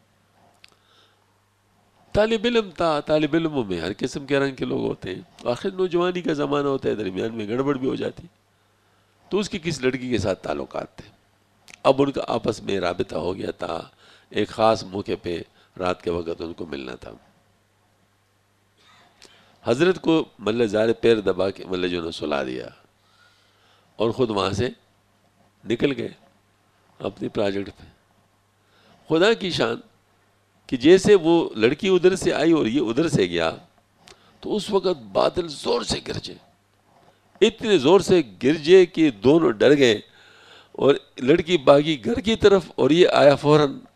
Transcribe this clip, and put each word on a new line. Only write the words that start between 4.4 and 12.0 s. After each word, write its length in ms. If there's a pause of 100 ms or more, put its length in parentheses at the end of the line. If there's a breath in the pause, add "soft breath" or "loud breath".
के 100
लोग 160
होते 280
हैं। 160 (220)
आखिर 260
नौजवानी 480
का 140
ज़माना 340
होता 160
है, 120
दरमियान 360
में 160
गड़बड़ 280
भी 100
हो 100
जाती। 320 (1000)
तो 80
उसकी 200
किसी 240
लड़की 260
के 100
साथ 240
ताल्लुकात 440 (120)
थे। 40 (840)
अब 140
उनका 300